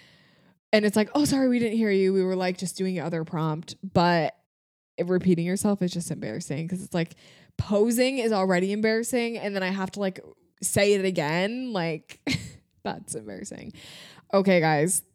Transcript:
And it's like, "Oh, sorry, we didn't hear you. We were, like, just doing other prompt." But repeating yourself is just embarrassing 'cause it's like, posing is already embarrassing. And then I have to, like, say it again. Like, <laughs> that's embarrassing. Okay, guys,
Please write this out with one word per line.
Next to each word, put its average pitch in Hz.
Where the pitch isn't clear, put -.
And 214
it's 202
like, 214
"Oh, 294
sorry, 269
we 247
didn't 226
hear 220
you. 190
We 190
were, 185
like, 185
just -
doing 185
other 165
prompt." 160
But 175
repeating 180
yourself 196
is 180
just 170
embarrassing 151
'cause 185
it's -
like, 170
posing 240
is 226
already 190
embarrassing. 226
And 202
then 190
I 185
have 190
to, 202
like, 190
say 202
it 190
again. 190
Like, 165
<laughs> -
that's -
embarrassing. 107
Okay, 190
guys, 156